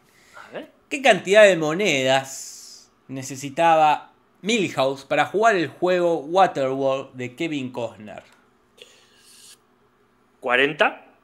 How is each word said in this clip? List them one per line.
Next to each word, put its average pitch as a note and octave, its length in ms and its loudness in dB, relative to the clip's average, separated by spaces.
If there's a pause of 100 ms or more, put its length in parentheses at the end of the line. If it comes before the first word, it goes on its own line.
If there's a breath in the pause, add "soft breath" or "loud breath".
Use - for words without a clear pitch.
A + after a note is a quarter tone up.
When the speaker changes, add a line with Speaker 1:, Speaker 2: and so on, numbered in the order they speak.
(340 loud breath)
Speaker 1:
A - 160 -20
ver. C4 200 -16 (180)
Speaker 2:
¿Qué D4 140 -8
cantidad G#3+ 420 6
de F#3+ 120 6
monedas D3 1040 -2 (460)
necesitaba C#3+ 1040 0 (280)
Milhouse D3 640 -2
para D3 220 -2
jugar G#3+ 300 2
el D#3 120 -2
juego F3 520 0
Waterworld C3+ 920 0
de B2 220 -12
Kevin D3 340 -8
Costner? G#2+ 520 -12 (2250 soft breath)
Speaker 1:
Cuarenta. C#3+ 640 0 (200)